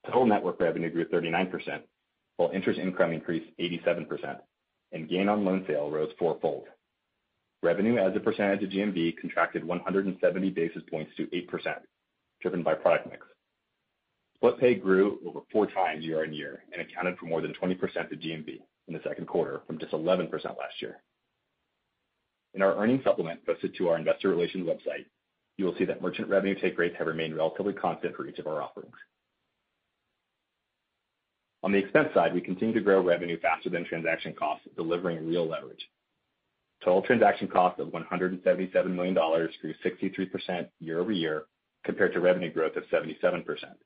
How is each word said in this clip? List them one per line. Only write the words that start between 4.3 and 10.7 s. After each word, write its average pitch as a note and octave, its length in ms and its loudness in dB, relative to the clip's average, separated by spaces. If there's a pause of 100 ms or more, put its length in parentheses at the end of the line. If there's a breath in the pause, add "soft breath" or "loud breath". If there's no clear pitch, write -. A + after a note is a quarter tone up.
and D#2+ 160 -10
gain F#2 200 2
on G#2 160 2
loan F#2 220 0
sale D2+ 220 -2
rose D#2 300 -4
fourfold. D#2 460 -2 (1000)
Revenue G2 340 2
as F#2+ 200 4
a G#2 40 0
percentage G2+ 440 0
of F#2+ 60 -6
G G2 120 0
M G#2 100 0
V E2+ 200 0
contracted E2+ 520 -2
one E2+ 160 -4
hundred F#2+ 260 0
and F#2 140 -4
seventy F#2 300 2
basis E2+ 400 -4